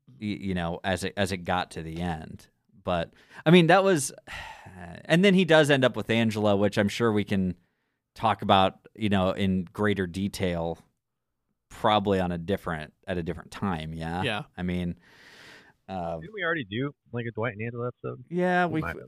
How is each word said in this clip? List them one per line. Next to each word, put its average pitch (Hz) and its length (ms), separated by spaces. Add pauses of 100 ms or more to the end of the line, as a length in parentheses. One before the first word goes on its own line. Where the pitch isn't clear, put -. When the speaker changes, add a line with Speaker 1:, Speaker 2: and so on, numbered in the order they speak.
(200)
Speaker 1:
y-, 104 220
you 95 120
know, 87 300
as 95 220
it, - 100
as 98 160
it 98 60
got 90 340
to - 100
the 80 200
end. 82 460 (360)
But, 87 300 (320)
I 156 60
mean, 175 160
that 185 160
was, 180 280 (160)
<sighs> - 240 (540)
and 170 180
then 202 100
he 185 120
does 156 260
end 131 140
up 117 100
with 107 140
Angela, 110 480
which 101 200
I'm 104 120
sure 117 220
we 104 120
can 92 320 (600)
talk 107 260
about, 98 380 (160)
you 107 140
know, 95 220
in 95 400
greater 101 340
detail, 87 720 (920)
probably 104 500
on 90 120
a 87 60
different, 82 560 (140)
at 92 100
a 87 60
different 82 280
time, 80 420
yeah? 82 300
Speaker 2:
Yeah. 107 200 (140)
Speaker 1:
I 92 60
mean, 90 320 (920)
um, 165 320
Speaker 3:
Didn't 185 120
we 202 100
already 165 220
do, 123 280 (180)
like, 117 160
a 120 40
Dwight 110 220
and 104 100
Angela 120 240
episode? 123 420
Speaker 1:
Yeah, 180 380
Speaker 3:
We 160 80
Speaker 1:
we've, 156 80
Speaker 3:
might 170 120 (120)